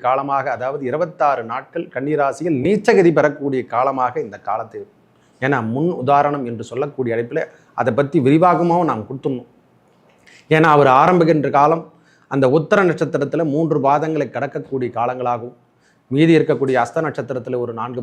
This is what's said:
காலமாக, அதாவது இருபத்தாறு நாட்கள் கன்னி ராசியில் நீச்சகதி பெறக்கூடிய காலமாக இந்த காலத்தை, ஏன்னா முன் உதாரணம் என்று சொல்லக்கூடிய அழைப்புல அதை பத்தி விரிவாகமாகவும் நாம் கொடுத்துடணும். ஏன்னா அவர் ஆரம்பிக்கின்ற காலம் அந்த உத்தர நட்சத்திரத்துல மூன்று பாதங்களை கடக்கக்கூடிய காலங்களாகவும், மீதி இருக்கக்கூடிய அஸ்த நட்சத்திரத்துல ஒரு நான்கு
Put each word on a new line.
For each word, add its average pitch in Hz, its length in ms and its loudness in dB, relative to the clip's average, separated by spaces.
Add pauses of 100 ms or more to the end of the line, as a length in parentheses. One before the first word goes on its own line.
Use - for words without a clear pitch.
காலமாக, 139 400 0 (100)
அதாவது 135 340 -6
இருபத்தாறு 147 640 -2
நாட்கள் 131 340 -8 (100)
கன்னி 139 260 -4
ராசியில் 139 440 -2
நீச்சகதி 196 520 4
பெறக்கூடிய 139 460 0 (100)
காலமாக 127 400 0 (120)
இந்த 101 120 -14 (100)
காலத்தை, 107 340 -8 (600)
ஏன்னா 131 180 0 (140)
முன் 156 180 -2 (120)
உதாரணம் 143 480 2
என்று 113 200 -10
சொல்லக்கூடிய 127 460 -4
அழைப்புல 120 260 -4 (380)
அதை 120 180 0
பத்தி 147 280 0
விரிவாகமாகவும் 170 640 4
நாம் 107 180 -6
கொடுத்துடணும். 131 420 -8 (1040)
ஏன்னா 156 220 4
அவர் 135 140 6 (100)
ஆரம்பிக்கின்ற 160 580 4
காலம் 160 240 2 (480)
அந்த 135 160 2 (120)
உத்தர 202 200 2 (100)
நட்சத்திரத்துல 147 640 -2
மூன்று 151 260 0 (100)
பாதங்களை 151 380 0 (100)
கடக்கக்கூடிய 127 600 -6
காலங்களாகவும், 123 580 -4 (580)
மீதி 165 240 4
இருக்கக்கூடிய 135 440 0
அஸ்த 117 240 -4
நட்சத்திரத்துல 127 560 -8
ஒரு 117 160 -8
நான்கு 120 260 -8